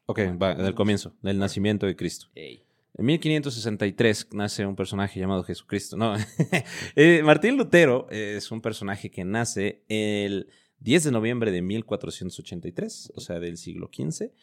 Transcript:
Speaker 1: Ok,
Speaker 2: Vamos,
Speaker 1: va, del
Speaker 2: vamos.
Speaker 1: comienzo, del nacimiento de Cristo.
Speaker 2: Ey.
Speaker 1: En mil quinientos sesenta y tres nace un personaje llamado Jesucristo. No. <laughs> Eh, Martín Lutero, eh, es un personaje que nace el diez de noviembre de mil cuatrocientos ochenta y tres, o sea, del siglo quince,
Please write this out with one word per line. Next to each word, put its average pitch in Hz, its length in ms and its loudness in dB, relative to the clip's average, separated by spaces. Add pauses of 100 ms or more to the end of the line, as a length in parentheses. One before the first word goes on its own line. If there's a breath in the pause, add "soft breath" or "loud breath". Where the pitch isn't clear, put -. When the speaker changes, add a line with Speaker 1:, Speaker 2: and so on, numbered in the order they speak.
Speaker 1:
Ok, 104 140 -4
Speaker 2:
Vamos, 92 240 -2
Speaker 1:
va, 95 60 2
del 85 100 -2
Speaker 2:
vamos. 92 160 -2
Speaker 1:
comienzo, 104 480 0
del 98 160 -2
nacimiento 101 480 0
de 90 100 -2
Cristo. - 380 -8
Speaker 2:
Ey. 69 280 -16 (360)
Speaker 1:
En - 60 -2
mil 160 160 2
quinientos 151 320 -2
sesenta 107 340 -2
y 98 60 -2
tres 110 400 2
nace 104 320 -4
un 98 100 -4
personaje 98 460 -4
llamado 92 240 0
Jesucristo. - 540 -6
No. 110 160 0
<laughs> - 840 -4
Eh, 165 260 10
Martín 175 360 6
Lutero, 151 520 6
eh, 104 280 -4
es - 120 -10
un 113 120 -6
personaje 104 480 -6
que 95 120 -10
nace 101 680 -2
el 104 600 0 (300 soft breath)
diez 151 260 4
de 147 80 0
noviembre 113 400 0
de 87 80 0
mil 101 240 -2
cuatrocientos 92 540 -8
ochenta 87 300 -12
y 87 40 -8
tres, - 420 -10
o - 60 -14
sea, 87 180 -8
del 85 200 -8
siglo 87 320 -14
quince, 160 420 -8 (100)